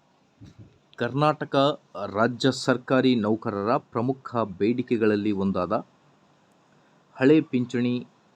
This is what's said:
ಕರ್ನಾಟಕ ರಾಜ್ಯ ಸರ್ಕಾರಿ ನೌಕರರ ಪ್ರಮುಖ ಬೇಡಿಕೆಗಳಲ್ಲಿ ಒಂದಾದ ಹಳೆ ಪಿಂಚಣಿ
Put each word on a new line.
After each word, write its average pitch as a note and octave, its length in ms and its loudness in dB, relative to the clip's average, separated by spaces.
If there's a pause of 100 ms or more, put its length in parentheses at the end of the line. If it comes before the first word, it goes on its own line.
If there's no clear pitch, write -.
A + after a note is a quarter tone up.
(960)
ಕರ್ನಾಟಕ C#3+ 600 -2 (580)
ರಾಜ್ಯ A#2+ 380 2
ಸರ್ಕಾರಿ B2+ 640 2
ನೌಕರರ G#2+ 640 -2
ಪ್ರಮುಖ C3 600 -6
ಬೇಡಿಕೆಗಳಲ್ಲಿ G#2+ 960 0
ಒಂದಾದ F#2+ 400 -2 (1400)
ಹಳೆ C#3+ 240 6
ಪಿಂಚಣಿ B2 680 -2 (300)